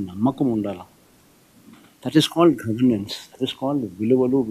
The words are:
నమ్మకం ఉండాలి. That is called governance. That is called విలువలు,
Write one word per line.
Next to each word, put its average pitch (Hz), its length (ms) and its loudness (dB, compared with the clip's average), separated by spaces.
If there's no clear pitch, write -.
నమ్మకం 127 460 0
ఉండాలి. 101 280 -6
That 123 160 -2
is 151 140 2
called 170 280 4
governance. 110 540 0
That - 160 -10
is - 100 -8
called 139 240 -4
విలువలు, 127 380 2